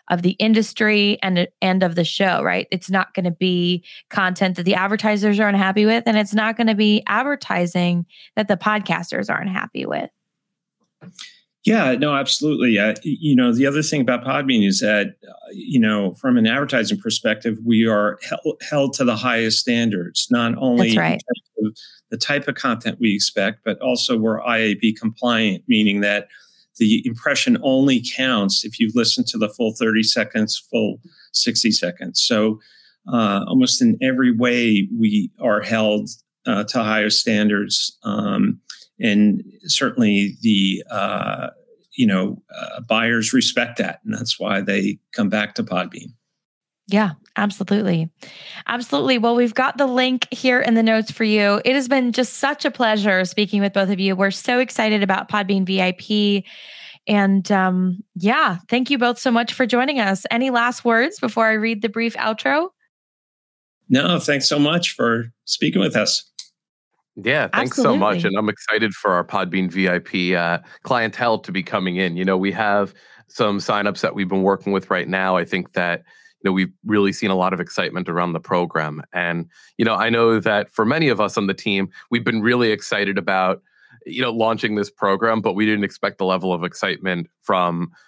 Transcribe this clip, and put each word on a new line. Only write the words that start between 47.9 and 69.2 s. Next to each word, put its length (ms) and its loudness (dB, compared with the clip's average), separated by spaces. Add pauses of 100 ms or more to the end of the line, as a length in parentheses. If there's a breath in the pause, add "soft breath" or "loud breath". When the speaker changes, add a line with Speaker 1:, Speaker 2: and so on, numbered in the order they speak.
Speaker 1:
Absolutely. 520 0
Well, 160 2
we've 200 2
got 240 0
the 80 4
link 440 0
here 300 2
in 140 2
the 80 4
notes 280 2
for 140 -4
you. 400 4
It 100 4
has 140 0
been 240 2
just 220 0
such 300 -2
a 60 0
pleasure 540 2
speaking 360 0
with 120 0
both 160 2
of 100 0
you. 160 0
We're 160 2
so 280 0
excited 440 0
about 260 0
Podbean 360 0
V 160 0
I 120 2
P. 520 0 (600 loud breath)
And, 440 2
um, 540 0 (100)
yeah, 440 2 (100)
thank 220 0
you 80 0
both 200 0
so 120 0
much 220 0
for 120 0
joining 360 2
us. 300 0
Any 200 0
last 340 0
words 340 2
before 280 0
I 60 2
read 300 -2
the 60 -2
brief 260 -4
outro? 540 -2 (1200)
Speaker 2:
No, 300 2
thanks 300 0
so 100 0
much 360 2
for 380 -2 (120)
speaking 360 0
with 160 0
us. 320 -2 (880)
Speaker 3:
Yeah, 320 0
thanks 280 -2
so 180 2
much. 220 2
Speaker 1:
Absolutely. 120 0
Speaker 3:
And 100 -2
I'm 100 0
excited 460 -2
for 180 0
our 120 2